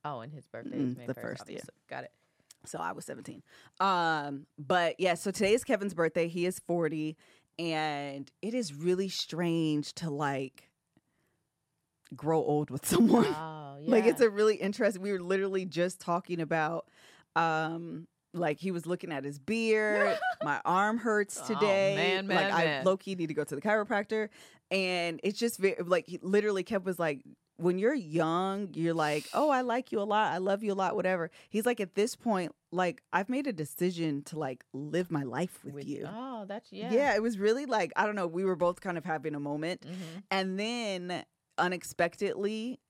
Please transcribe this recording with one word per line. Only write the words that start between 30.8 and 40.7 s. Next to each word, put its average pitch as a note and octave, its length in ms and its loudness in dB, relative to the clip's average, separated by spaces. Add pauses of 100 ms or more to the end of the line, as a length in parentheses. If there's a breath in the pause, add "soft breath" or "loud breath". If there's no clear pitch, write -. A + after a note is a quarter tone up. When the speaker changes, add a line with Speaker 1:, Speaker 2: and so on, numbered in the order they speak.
Speaker 2:
whatever. F3+ 360 0 (180 loud breath)
He's G#3+ 160 -2
like, A#3+ 160 2
"At F#3+ 140 -4
this G#3+ 200 0
point, F#3+ 400 0 (160)
like, F3 320 0 (120)
I've G3 160 0
made C#4 160 -2
a C4 80 -2
decision E3 720 -2
to, D#3 140 -10
like, C3 240 -6 (120)
live D3+ 360 -2
my D3+ 120 0
life C#3 420 -4
with C3+ 80 -10
Speaker 1:
With C#3 160 -10
Speaker 2:
you." - 180 -6
Speaker 1:
Oh, A3+ 400 -10
that's, G3+ 240 -12
yeah. F#3+ 220 -6
Speaker 2:
Yeah, C4 220 4
it G#3 80 2
was A3+ 160 -2
really, A3 260 2
like, G#3+ 320 0
I F#3+ 80 4
don't G#3+ 100 0
know. F#3+ 120 -2
We F3 180 -2
were F#3 120 2
both F3 260 0
kind F3 160 -4
of D#3 80 -8
having D#3 280 -4
a C#3+ 60 -4
moment. D3+ 460 -4
Speaker 1:
Mm-hmm. E3+ 320 -10 (120)
Speaker 2:
And F#3+ 300 0
then G3+ 640 -4 (320)